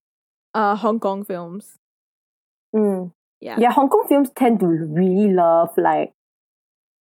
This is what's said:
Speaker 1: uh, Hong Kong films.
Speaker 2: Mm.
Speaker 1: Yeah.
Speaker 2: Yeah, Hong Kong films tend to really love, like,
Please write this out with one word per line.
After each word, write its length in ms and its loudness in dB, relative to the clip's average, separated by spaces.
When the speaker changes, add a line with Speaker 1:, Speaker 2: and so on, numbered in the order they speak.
Speaker 1:
uh, 220 0
Hong 240 -2
Kong 240 -4
films. 520 -14
Speaker 2:
Mm. 360 -2
Speaker 1:
Yeah. 200 -14
Speaker 2:
Yeah, 120 4
Hong 180 2
Kong 200 2
films 260 2
tend 240 2
to 80 0
really 640 0
love, 460 2
like, 340 0